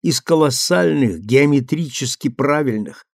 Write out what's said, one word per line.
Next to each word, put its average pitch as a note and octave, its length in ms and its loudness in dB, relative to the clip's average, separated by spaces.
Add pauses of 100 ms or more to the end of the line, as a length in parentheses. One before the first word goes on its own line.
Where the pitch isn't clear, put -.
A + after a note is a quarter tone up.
из E3 180 0
колоссальных, D3+ 1000 0
геометрически C3+ 1080 0
правильных, C3+ 840 -2